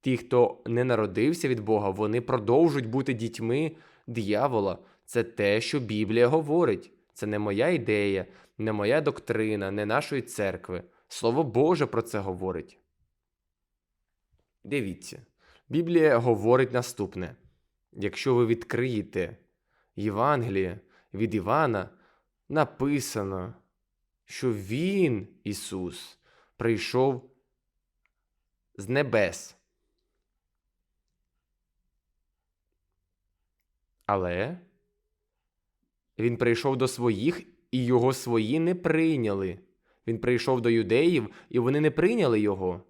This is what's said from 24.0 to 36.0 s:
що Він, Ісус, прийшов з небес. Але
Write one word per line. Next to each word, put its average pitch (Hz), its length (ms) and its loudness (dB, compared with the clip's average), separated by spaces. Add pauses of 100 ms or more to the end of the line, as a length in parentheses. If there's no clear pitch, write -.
що - 280 -4
Він, 123 720 -2 (160)
Ісус, - 760 -8 (380)
прийшов 123 720 0 (1500)
з 101 120 -12
небес. 113 680 0 (4000)
Але 98 540 -2 (1600)